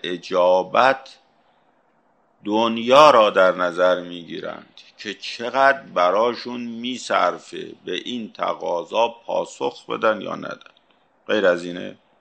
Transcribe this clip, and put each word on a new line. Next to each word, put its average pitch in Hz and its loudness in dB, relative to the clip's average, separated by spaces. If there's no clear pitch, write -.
اجابت 90 0
دنیا 117 4
را 110 6
در 92 4
نظر 90 0
می‌گیرند 82 -14
که 101 -12
چقدر 131 0
براشون 110 -2
می‌صرفه 98 -6
به 92 -8
این 113 -8
تقاضا 87 -4
پاسخ - -8
بدن 110 -2
یا 87 -10
ندن. - -14
غیر 107 0
از 87 0
اینه؟ 92 -12